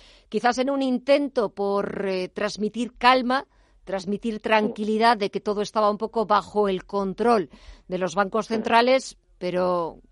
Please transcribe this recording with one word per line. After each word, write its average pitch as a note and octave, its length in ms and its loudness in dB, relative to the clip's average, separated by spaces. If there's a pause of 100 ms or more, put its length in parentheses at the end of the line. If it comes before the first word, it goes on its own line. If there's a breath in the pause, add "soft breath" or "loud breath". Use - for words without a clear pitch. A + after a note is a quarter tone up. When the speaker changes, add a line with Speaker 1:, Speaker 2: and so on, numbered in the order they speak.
(300 soft breath)
Speaker 1:
quizás A#3 280 0
en B3+ 120 0
un C#4 120 0
intento C4 680 0
por, G3+ 560 -2
eh, F#3 220 -2
transmitir G#3+ 680 -4
calma, B3+ 500 2 (380)
transmitir G3 500 -6
Speaker 2:
Sí. G#3+ 60 -10
Speaker 1:
tranquilidad A3 800 2
de G3 120 -2
que G3 100 -6
todo G#3 200 -4
estaba G#3+ 300 0
un G3+ 80 -2
poco A3 260 -2
bajo G#3 460 2
el F#3 160 -4
control G3+ 640 0 (360 loud breath)
de F3+ 120 -6
los F3 160 -4
bancos G3+ 320 -2
Speaker 2:
Sí. A3+ 80 -4
Speaker 1:
centrales, A#3+ 640 2 (200)
pero F3+ 600 -2 (140)